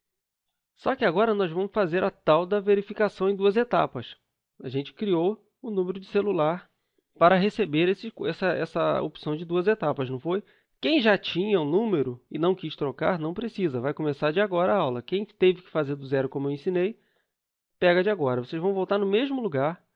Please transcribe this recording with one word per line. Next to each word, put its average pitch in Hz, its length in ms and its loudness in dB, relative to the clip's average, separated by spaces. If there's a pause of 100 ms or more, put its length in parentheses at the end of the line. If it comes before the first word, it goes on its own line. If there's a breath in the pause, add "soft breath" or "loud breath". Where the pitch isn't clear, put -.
(760)
Só 247 200 -4
que 254 80 -4
agora 214 300 2
nós 196 180 0
vamos 190 220 -4
fazer 185 320 0
a 196 40 0
tal 165 360 2
da 202 160 -2
verificação 202 680 0
em 202 60 0
duas 196 220 2
etapas. 165 580 -2 (480)
A 135 60 -10
gente 139 240 -6
criou 196 520 -2 (160)
o 247 80 -10
número 185 300 -4
de 190 80 -18
celular 180 640 -2 (460)
para 175 180 6
receber 180 540 2
esse, 226 240 -4 (120)
essa, 165 280 -2
essa 147 480 -2
opção 151 340 -6
de 165 80 -10
duas 170 240 0
etapas, 143 420 0
não 127 120 -8
foi? 180 200 -2 (400 soft breath)
Quem 285 200 2
já 208 160 4
tinha 196 420 0
o 151 60 0
número 147 560 0 (100)
e 156 80 -6
não 180 160 2
quis 160 180 -10
trocar, 156 460 -2
não 156 140 -4
precisa. 180 480 -4
Vai 143 120 -2
começar 151 380 -2
de 160 80 -2
agora 190 340 2
a 208 40 2
aula. 127 240 0
Quem 196 240 -4
teve 185 360 2
que - 80 -20
fazer 143 280 -2
do 139 100 -14
zero, 135 220 0
como 139 180 -4
eu 143 60 -2
ensinei, 180 440 -2 (800)
pega 180 240 4
de 190 80 0
agora. 139 320 0
Vocês 160 200 -8
vão 196 120 0
voltar 190 240 0
no 208 80 0
mesmo 254 360 0
lugar, 156 420 -2 (120)